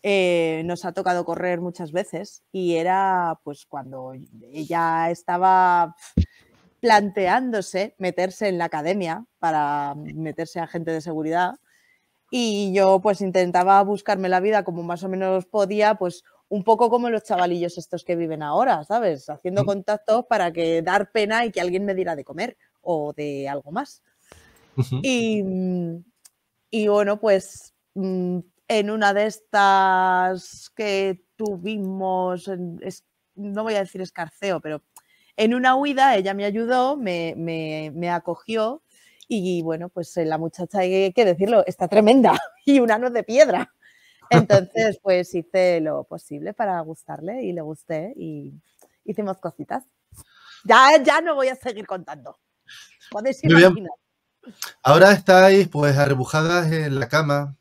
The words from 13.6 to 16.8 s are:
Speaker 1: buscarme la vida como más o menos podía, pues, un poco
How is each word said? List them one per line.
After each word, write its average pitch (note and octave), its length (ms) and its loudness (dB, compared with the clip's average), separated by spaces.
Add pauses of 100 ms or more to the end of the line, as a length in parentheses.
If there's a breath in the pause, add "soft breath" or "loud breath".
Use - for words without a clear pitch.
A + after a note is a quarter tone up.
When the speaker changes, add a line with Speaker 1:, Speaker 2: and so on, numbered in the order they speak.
Speaker 1:
buscarme F#3+ 460 -2
la F#3 100 2
vida G3+ 240 0
como E3+ 200 -8
más E3+ 200 -8
o F#3+ 60 -8
menos F#3+ 360 -2
podía, G#3 500 0
pues, F3 280 -6 (260)
un G3+ 140 -4
poco A3+ 260 4